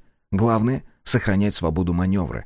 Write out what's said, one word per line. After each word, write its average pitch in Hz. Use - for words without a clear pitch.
Главное — 113
сохранять 104
свободу 87
маневра, 87